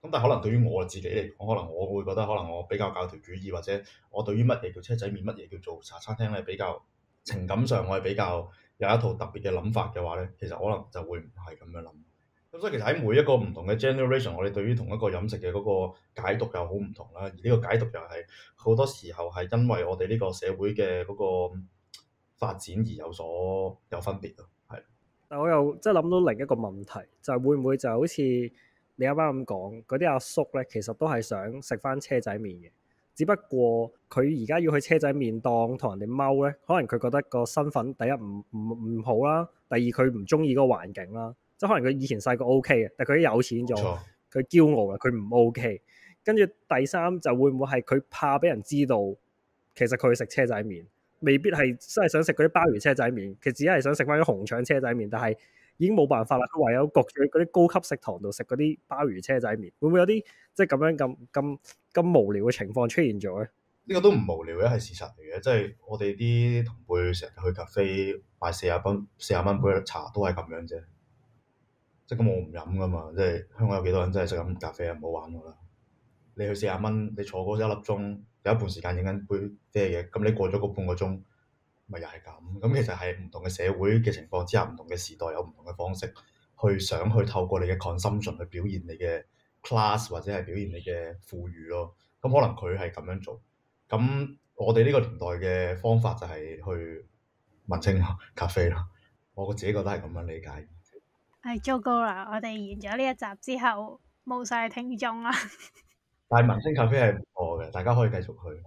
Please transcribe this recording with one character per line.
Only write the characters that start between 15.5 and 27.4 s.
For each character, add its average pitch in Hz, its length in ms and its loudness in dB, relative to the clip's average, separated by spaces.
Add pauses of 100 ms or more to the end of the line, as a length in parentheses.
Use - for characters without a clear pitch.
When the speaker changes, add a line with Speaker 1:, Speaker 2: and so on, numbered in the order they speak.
Speaker 1:
嗰 101 100 -4 (300)
個 - 300 -16
解 98 140 0
讀 117 180 -4
又 87 100 -4
好 85 80 -8
唔 101 220 -6
同 - 180 -18
啦。 90 100 -12
而 98 80 -8
呢 117 260 2
個 117 120 0
解 110 80 4
讀 113 100 4
又 85 140 -8
係 85 240 -12 (300)
好 113 200 2
多 135 120 4
時 87 260 -12
候 85 180 -6
係 90 280 -4
因 120 100 4
為 90 160 2
我 92 140 -2
哋 92 100 -2
呢 113 80 0
個 98 160 -2
社 92 240 -4
會 101 160 -2
嘅 92 320 -2
嗰 101 100 -10 (360)
個 92 100 -10 (760)
發 120 160 -6
展 90 240 -10
而 110 100 2
有 80 240 -10
所， 92 680 -4 (120)
有 87 100 -8
分 95 200 -6
別 - 160 -16
咯， - 120 -20 (200)
係。 - 140 -16 (460)
Speaker 2:
但 143 120 -8
我 160 80 0
又 147 280 4
即 220 140 0
係 - 20 6
諗 165 180 4
到 180 220 4
另 107 80 -4
一 139 60 -4
個 139 80 2
問 101 300 -6
題， - 240 -14 (120)
就 135 140 -2
係 123 80 0